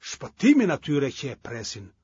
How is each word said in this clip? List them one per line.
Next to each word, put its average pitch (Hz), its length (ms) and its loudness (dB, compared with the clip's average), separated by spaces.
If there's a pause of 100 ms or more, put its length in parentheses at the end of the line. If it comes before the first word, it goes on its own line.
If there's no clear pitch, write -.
(100)
shpëtimin 220 640 2
atyre 139 380 0
që 131 200 -10
e - 160 -16
presin 107 400 -10 (160)